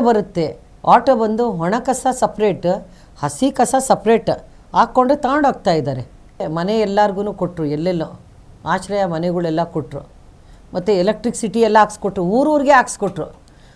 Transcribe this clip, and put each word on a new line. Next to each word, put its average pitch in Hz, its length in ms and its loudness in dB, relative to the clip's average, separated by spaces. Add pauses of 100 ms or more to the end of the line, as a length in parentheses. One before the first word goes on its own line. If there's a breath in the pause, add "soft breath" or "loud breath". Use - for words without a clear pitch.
ಬರುತ್ತೆ, 202 380 0 (480)
ಆಟೋ 254 180 4 (100)
ಬಂದು 220 200 0 (200)
ಒಣ 180 120 0 (120)
ಕಸ 254 200 -2 (160)
ಸಪ್ರೇಟ್, 208 460 0 (540 soft breath)
ಹಸಿ 151 240 0 (100)
ಕಸ 262 180 2 (160)
ಸಪ್ರೇಟ್ 214 400 2 (440 soft breath)
ಹಾಕ್ಕೊಂಡು 247 380 2 (120)
ತಗೊಂಡೋಗ್ತಾ 254 540 0
ಇದ್ದಾರೆ. 131 240 -6 (560)
ಮನೆ 180 140 -2 (120)
ಎಲ್ಲಾರ್ಗು 202 460 0 (100)
ಕೊಟ್ರು, 175 240 -4 (100)
ಎಲ್ಲೆಲ್ಲೋ 165 340 -2 (640)
ಆಶ್ರಯ 190 280 -2 (120)
ಮನೆಗಳೆಲ್ಲ 170 480 -2 (120)
ಕೊಟ್ರು, 143 280 -8 (720 soft breath)
ಮತ್ತು 180 180 -2 (100)
ಎಲೆಕ್ಟ್ರಿಸಿಟಿ 214 680 -2
ಎಲ್ಲ 214 160 4
ಹಾಕ್ಸ್ಕೊಟ್ರು, 196 400 -4 (140)
ಊರೂರಿಗೆ 294 400 4
ಹಾಕ್ಸ್ಕೊಟ್ರು. 196 500 -2 (480 soft breath)